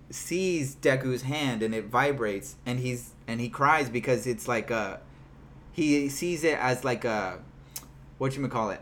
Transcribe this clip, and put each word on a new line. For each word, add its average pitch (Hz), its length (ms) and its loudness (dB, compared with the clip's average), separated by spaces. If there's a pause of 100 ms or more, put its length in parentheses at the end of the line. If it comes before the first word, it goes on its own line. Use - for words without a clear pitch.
(100)
sees 170 640 -2
Deku's 131 460 2
hand 135 400 -2
and 110 120 0
it 110 120 -4
vibrates, 120 680 0 (100)
and 123 120 -2
he's, 127 340 -4 (140)
and 117 140 -4
he 120 80 -2
cries 143 400 4
because 120 380 0
it's 117 200 -2
like 117 240 0
a, 107 300 -2 (720)
he 147 380 4
sees 165 340 -2
it 160 140 4
as 127 260 0
like 123 220 0
a, 95 340 -2 (800)
whatchamacallit, 127 600 -2